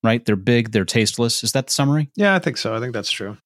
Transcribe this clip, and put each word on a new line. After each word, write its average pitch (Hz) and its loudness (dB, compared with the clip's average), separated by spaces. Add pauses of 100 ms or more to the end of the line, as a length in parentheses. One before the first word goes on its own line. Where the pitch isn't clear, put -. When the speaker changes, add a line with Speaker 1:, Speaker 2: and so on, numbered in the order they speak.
Speaker 1:
Right? 117 2
They're 107 2
big, 113 2
they're 101 2
tasteless. 113 0
Is 113 -4
that 135 -2
the - -6
summary? 143 0
Speaker 2:
Yeah, 202 4
I 180 2
think 147 -4
so. 110 -4
I 113 -2
think 123 -6
that's 104 -6
true. 104 -6